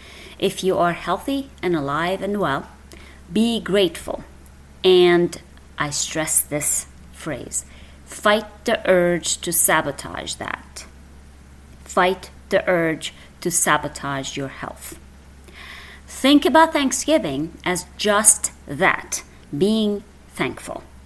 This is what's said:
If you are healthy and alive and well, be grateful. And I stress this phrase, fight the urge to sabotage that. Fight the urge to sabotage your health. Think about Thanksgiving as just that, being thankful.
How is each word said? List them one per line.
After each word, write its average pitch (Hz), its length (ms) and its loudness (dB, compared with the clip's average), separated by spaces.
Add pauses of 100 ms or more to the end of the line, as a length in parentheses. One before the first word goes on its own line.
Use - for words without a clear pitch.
(380)
If 196 260 -2
you 185 140 2
are 170 160 2
healthy 269 560 -4 (120)
and 175 140 0
alive 156 460 -2
and 202 180 -2
well, 147 280 -2 (640)
be 220 280 2
grateful. 180 640 0 (580)
And 175 580 6 (380)
I 147 120 -4
stress - 500 0
this - 460 0 (260)
phrase, - 520 -10 (400)
fight 214 420 0 (180)
the 233 240 0
urge 175 540 2
to 175 100 -6
sabotage - 840 0
that. - 520 -12 (960)
Fight 185 460 0 (180)
the - 200 2
urge 165 460 0 (280)
to 180 80 -2
sabotage 143 840 -2
your 139 120 -6
health. - 500 -12 (1080)
Think 285 380 4
about 320 280 6
Thanksgiving 240 920 0
as 262 220 -2 (100)
just - 560 2 (140)
that, - 560 -2 (340)
being 208 480 0 (240)
thankful. - 540 -8 (240)